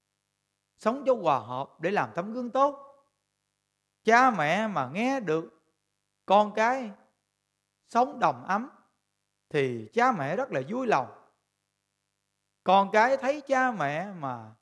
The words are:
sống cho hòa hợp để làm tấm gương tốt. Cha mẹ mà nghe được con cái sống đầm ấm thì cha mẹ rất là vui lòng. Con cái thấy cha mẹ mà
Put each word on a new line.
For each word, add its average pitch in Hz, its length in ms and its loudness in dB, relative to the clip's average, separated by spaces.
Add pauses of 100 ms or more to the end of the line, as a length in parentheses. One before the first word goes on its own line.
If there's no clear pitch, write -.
(760)
sống 262 280 -4
cho 254 100 4
hòa 156 240 2
hợp 127 300 -8 (100)
để 170 120 -2
làm 143 240 -2
tấm 202 180 -6
gương 240 180 -8
tốt. 277 520 -2 (1000)
Cha 240 280 6
mẹ 185 360 0
mà 143 260 -4
nghe 254 260 -2
được 165 340 -4 (720)
con 208 300 4
cái 233 360 -2 (960)
sống 254 320 0
đầm 143 240 0
ấm 220 260 -4 (800)
thì 123 440 -2
cha 247 180 2
mẹ 156 240 -4
rất 262 160 -6
là 143 180 -4
vui 247 180 -6
lòng. 139 260 0 (1500)
Con 190 300 4
cái 247 240 4
thấy 277 240 -4
cha 262 300 0
mẹ 165 400 -4
mà 123 500 -10